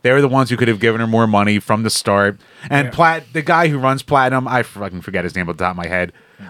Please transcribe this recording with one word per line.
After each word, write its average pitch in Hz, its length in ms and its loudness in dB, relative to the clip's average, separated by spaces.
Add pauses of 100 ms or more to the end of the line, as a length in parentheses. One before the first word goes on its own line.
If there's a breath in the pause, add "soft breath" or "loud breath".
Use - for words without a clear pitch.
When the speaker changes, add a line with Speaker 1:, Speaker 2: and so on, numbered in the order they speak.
Speaker 1:
they 123 100 2
were 135 100 4
the 143 80 4
ones 131 200 2
who 120 80 -2
could 120 120 0
have 107 100 -2
given 113 220 0
her 113 60 -2
more 113 200 2
money 104 320 2
from 110 240 -2
the 110 60 -2
start. 101 500 0 (300 loud breath)
And 143 180 0
Speaker 2:
Yeah. 120 60 -10
Speaker 1:
Plat-, 165 400 2
the 160 80 -4
guy 170 260 2
who 147 100 0
runs 131 240 0
Platinum, 131 460 0
I 123 160 0
fucking 95 380 -10
forget 92 220 -6
his 87 120 -8
name 90 140 -4
off 85 80 -8
the 90 80 -4
top 90 60 0
of 87 60 -10
my 87 100 -6
head. 90 240 -2 (380 loud breath)